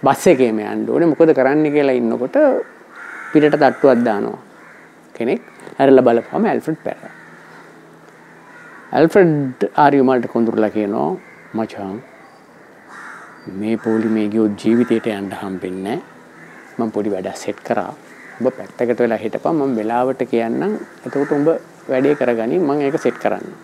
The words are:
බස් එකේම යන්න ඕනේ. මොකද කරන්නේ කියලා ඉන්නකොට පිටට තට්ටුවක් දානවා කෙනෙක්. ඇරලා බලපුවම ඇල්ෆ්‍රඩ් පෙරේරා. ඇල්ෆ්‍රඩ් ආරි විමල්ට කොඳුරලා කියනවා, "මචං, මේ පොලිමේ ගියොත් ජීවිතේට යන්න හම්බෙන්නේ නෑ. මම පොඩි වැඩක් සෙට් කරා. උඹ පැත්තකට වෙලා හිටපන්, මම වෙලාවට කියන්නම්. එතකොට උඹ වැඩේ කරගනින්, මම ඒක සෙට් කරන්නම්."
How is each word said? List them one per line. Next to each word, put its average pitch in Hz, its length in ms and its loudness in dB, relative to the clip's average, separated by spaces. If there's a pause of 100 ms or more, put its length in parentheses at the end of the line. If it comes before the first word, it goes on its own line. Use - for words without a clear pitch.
බස් - 240 2
එකේම 127 320 4
යන්න 107 300 -4
ඕනේ. 139 180 2
මොකද 160 280 4
කරන්නේ 143 360 2
කියලා 143 220 2
ඉන්නකොට 120 440 -2 (920)
පිටට 151 280 4
තට්ටුවක් 131 480 4
දානවා 110 340 -4 (760)
කෙනෙක්. 135 260 -2 (380)
ඇරලා 135 240 6
බලපුවම 120 420 2
ඇල්ෆ්‍රඩ් 156 320 -2
පෙරේරා. - 380 -12 (1800)
ඇල්ෆ්‍රඩ් 151 720 2 (120)
ආරි 143 200 4
විමල්ට 127 300 2
කොඳුරලා 110 440 0
කියනවා, 113 460 -4 (380)
"මචං, 107 420 -8 (1500)
මේ 107 280 -4
පොලිමේ 110 520 0
ගියොත් 110 280 0
ජීවිතේට 117 500 0
යන්න 98 260 -6
හම්බෙන්නේ 95 640 -8
නෑ. 180 40 -8 (760)
මම 113 140 -4
පොඩි 107 200 -4
වැඩක් 95 260 -6
සෙට් - 280 -10
කරා. 107 280 -4 (420)
උඹ 120 140 -2
පැත්තකට 117 520 -4
වෙලා 113 180 0
හිටපන්, 113 360 -4
මම 139 220 -2
වෙලාවට 123 480 -2
කියන්නම්. 120 540 -2 (220)
එතකොට 143 320 -4
උඹ 147 160 2 (400)
වැඩේ 135 260 2
කරගනින්, 120 480 0
මම 147 180 0
ඒක 139 180 -2
සෙට් 120 200 -2
කරන්නම්." 98 340 -4 (120)